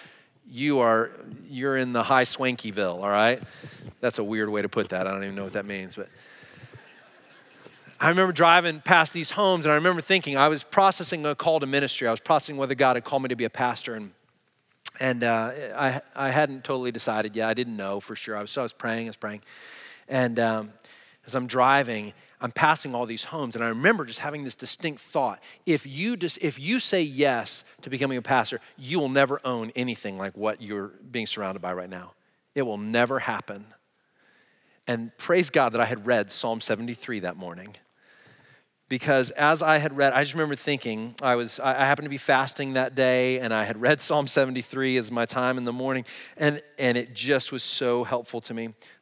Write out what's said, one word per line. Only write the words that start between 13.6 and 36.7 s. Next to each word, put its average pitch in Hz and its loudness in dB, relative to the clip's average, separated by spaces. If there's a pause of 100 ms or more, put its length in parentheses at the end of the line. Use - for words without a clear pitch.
and, 104 -10 (880)
and, 127 0
uh, 117 2 (240)
I, 139 0 (160)
I 135 -2
hadn't 135 2
totally 127 -2
decided 107 -2
yet. 110 0
I 110 2
didn't 120 -4
know 101 -4
for 107 -12
sure. 110 -8
I 104 -4
was, 104 -8
so 139 -4
I 127 -2
was 113 -6
praying, 117 -4
I 110 -10
was 104 -14
praying. 104 -10 (680)
And, 123 2
um, 110 0 (560)
as 135 -4
I'm 127 -4
driving, 123 2 (280)
I'm 117 -4
passing 156 2
all 120 -2
these 113 -6
homes, 139 -6
and 113 -4
I 117 0
remember 151 2
just 117 -12
having 147 -8
this 127 -10
distinct 139 -8
thought. 123 -2 (240)
If 156 0
you 175 -4
just, 170 -6
if 151 -4
you 196 -2
say 185 0
yes 135 0 (200)
to 131 -12
becoming 135 -2
a 117 -4
pastor, 120 0 (160)
you 143 -4
will 143 0
never 139 2
own 117 -4
anything 110 -4
like 95 -6
what 104 -2
you're 101 -6 (200)
being 117 -6
surrounded 98 -6
by 90 -6
right 90 -8
now. 90 -14 (420)
It 139 0
will 107 -4
never 117 0
happen. 104 -6 (1200)
And 117 -4
praise 180 2
God 127 4
that 117 2
I 120 4
had 110 -2
read 110 2
Psalm 113 -4
seventy-three 117 -6